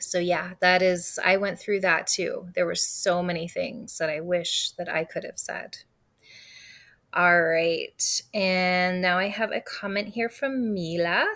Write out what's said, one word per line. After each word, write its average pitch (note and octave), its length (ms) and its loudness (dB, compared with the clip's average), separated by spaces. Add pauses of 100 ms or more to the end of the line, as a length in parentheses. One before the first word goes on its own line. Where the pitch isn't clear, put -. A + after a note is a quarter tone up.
So - 180 -2
yeah, F3 420 -2
that F3+ 220 6
is, F3+ 420 2
I F#3+ 120 4
went G3+ 240 -2
through G3+ 200 -2
that F3 280 2
too. - 460 -4
There F3+ 120 0
were E3+ 80 -2
so - 480 0
many E3+ 240 -4
things - 520 -8
that D#3+ 120 -2
I D3+ 100 -4
wish F3 520 -2
that F3 160 -10
I D#3+ 160 -2
could - 180 -8
have - 160 -14
said. - 380 -8 (1400)
All F3 280 6
right. E3 840 2 (120)
And F#3 680 2
now F3+ 180 2
I G3 100 0
have G#3 240 -4
a - 80 -2
comment G3+ 480 -6
here A#3 200 -4
from B3+ 460 -2
Mila. F3 600 0